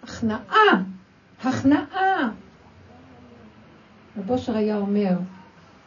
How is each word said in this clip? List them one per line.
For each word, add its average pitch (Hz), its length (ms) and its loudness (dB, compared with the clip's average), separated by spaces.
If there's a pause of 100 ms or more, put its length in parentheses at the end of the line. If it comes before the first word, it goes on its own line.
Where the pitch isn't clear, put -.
הכנעה. 226 800 2 (600)
הכנעה. 311 840 0 (1900)
רב 196 140 -4
אושר 247 260 -2
היה 214 200 0
אומר, 202 400 0 (680)